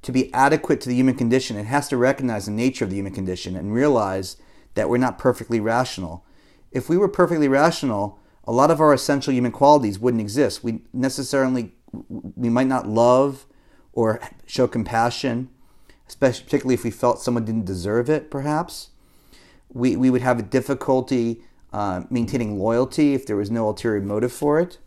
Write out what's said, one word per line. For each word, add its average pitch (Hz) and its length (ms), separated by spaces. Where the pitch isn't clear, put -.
to - 80
be 127 240
adequate 143 460
to - 80
the 123 80
human 131 180
condition, 127 420
it 104 100
has 139 220
to 135 80
recognize 123 500
the 107 40
nature 117 340
of 95 60
the 98 60
human 98 180
condition 92 400
and 92 180
realize 110 640
that - 140
we're 120 100
not 127 200
perfectly 117 420
rational. 104 640
If 131 160
we 165 80
were 196 120
perfectly 165 380
rational, 135 720
a 113 100
lot 139 200
of 151 80
our 151 120
essential 139 400
human 123 200
qualities 135 480
wouldn't 117 200
exist. 107 440
We 113 180
necessarily, 127 800
we 120 400
might 127 180
not 131 220
love 127 580
or 110 280
show - 220
compassion, 120 840
especially, - 360
particularly 131 300
if 113 100
we 117 60
felt - 300
someone 120 240
didn't 110 220
deserve 104 440
it, 151 200
perhaps. 151 600
We, 120 240
we 127 140
would 127 120
have 123 160
a 113 40
difficulty, 127 1000
uh, 98 380
maintaining 117 480
loyalty 123 560
if 131 120
there 107 100
was 101 140
no 113 180
ulterior 104 340
motive 107 300
for 147 280
it. 180 260